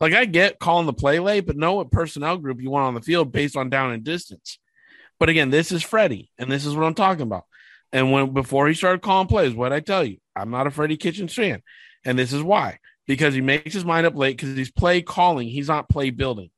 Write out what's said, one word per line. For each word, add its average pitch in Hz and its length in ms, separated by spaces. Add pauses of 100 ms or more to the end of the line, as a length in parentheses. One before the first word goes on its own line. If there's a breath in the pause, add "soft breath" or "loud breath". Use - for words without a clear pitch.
Like, 160 120
I 240 120
get 185 340
calling 170 260
the 143 80
play 139 260
late, 196 260
but 139 100
know 160 180
what 175 180
personnel 160 460
group 135 240
you 131 80
want 139 180
on 127 60
the 117 80
field 156 300
based 143 240
on 131 140
down 135 240
and 110 100
distance. - 560 (600 soft breath)
But 160 100
again, 160 200
this 156 220
is 170 120
Freddie, 185 540
and 127 140
this 139 140
is 147 100
what 156 100
I'm 160 80
talking 190 300
about. 101 220 (460 soft breath)
And 131 200
when, 135 220
before 135 340
he 160 60
started 185 280
calling 190 260
plays, 180 260
what'd 123 220
I 151 40
tell 190 240
you? 101 140 (180)
I'm 101 160
not 131 160
a 143 40
Freddie 151 260
Kitchens 180 360
fan. 190 300 (420 loud breath)
And 127 140
this 127 140
is 143 100
why. 160 360 (280 soft breath)
Because 139 260
he 131 80
makes 151 320
his 190 120
mind 165 200
up 156 100
late 135 220
'cause 135 180
he's 131 160
play 180 300
calling. 175 460
He's 139 220
not 151 200
play 139 200
building. 117 480